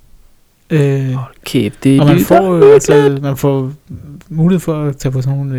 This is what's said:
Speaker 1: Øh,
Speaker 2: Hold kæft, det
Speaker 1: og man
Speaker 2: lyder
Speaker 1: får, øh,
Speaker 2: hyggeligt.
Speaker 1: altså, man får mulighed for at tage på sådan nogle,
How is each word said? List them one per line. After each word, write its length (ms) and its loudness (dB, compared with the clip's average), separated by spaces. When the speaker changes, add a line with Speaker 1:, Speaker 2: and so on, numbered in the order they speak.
Speaker 1:
Øh, 420 -2
Speaker 2:
Hold 220 -8
kæft, 400 -4
det 160 4
Speaker 1:
og 60 4
man 100 4
Speaker 2:
lyder 100 0
Speaker 1:
får, 100 2
øh, 20 0
Speaker 2:
hyggeligt. 200 6
Speaker 1:
altså, 480 2
man 140 -4
får 360 -2
mulighed 320 0
for 240 -6
at 120 -4
tage 160 -6
på 100 -4
sådan 160 -2
nogle, 200 -6